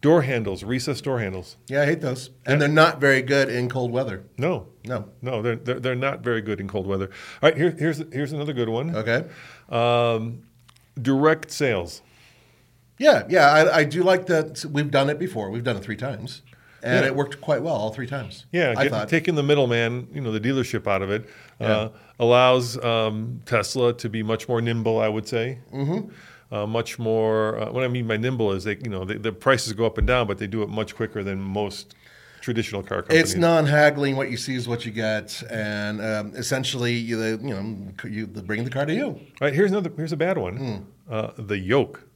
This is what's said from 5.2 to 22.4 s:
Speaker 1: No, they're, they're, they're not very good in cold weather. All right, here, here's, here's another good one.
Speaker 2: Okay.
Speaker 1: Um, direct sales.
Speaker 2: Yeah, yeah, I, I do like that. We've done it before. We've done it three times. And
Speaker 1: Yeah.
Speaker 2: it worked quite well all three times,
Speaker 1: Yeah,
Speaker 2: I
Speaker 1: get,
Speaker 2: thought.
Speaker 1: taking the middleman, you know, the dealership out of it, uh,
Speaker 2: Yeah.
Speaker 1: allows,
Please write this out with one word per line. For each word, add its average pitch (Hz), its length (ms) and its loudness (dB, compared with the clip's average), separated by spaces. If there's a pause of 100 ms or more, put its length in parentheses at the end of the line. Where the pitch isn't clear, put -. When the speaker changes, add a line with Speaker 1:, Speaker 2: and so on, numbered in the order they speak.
Speaker 1:
No, 120 180 -4
they're, 113 160 0
they're, 120 240 -4
they're 127 140 -2
not 131 260 -2
very 117 220 -2
good 101 180 -4
in 98 80 -6
cold 98 180 -4
weather. 95 200 -2 (360)
All 147 60 8
right, 160 80 4
here, 165 140 2
here's, 156 320 -2 (100)
here's 135 200 -4
another 151 200 -6
good 120 160 0
one. 135 260 -2
Speaker 2:
Okay. 143 300 0 (460)
Speaker 1:
Um, 117 720 0 (580)
direct 139 500 2
sales. 98 520 -2 (960)
Speaker 2:
Yeah, 196 320 6
yeah, 143 200 8
I, 156 280 6
I 151 60 6
do 147 180 -2
like 185 240 4
that. 156 400 0
We've 143 240 -2
done 139 180 4
it 147 100 -2
before. 117 320 -4
We've 117 140 -6
done 120 140 0
it 98 40 -10
three 107 140 -8
times. 127 460 -10 (400)
And 127 220 2
Speaker 1:
Yeah. 135 60 2
Speaker 2:
it 127 60 -2
worked 139 240 -4
quite 135 220 0
well 160 120 -2
all 110 160 -2
three 123 160 -8
times, 127 460 -8
Speaker 1:
Yeah, 160 240 2
Speaker 2:
I 135 80 2
Speaker 1:
get, 139 80 2
Speaker 2:
thought. 107 160 -2
Speaker 1:
taking 165 260 2
the 147 80 2
middleman, 123 680 2
you 147 80 -8
know, 123 100 -4
the 110 80 -2
dealership 120 480 -2
out 98 160 2
of 95 80 -4
it, 107 120 -2 (360)
uh, 113 60 -4
Speaker 2:
Yeah. 107 240 2 (320)
Speaker 1:
allows, 123 640 6